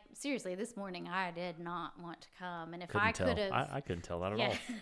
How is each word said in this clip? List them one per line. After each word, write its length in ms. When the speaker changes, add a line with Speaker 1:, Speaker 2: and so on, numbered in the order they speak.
Speaker 1:
seriously, 420
this 220
morning 300
I 240
did 280
not 420
want 200
to 60
come. 340
And 80
if 80
Speaker 2:
Couldn't 180
Speaker 1:
I 40
Speaker 2:
tell. 160
Speaker 1:
could 100
have 140
Speaker 2:
I, 220
I 80
couldn't 220
tell 180
that 120
at 60
Speaker 1:
Yeah. 80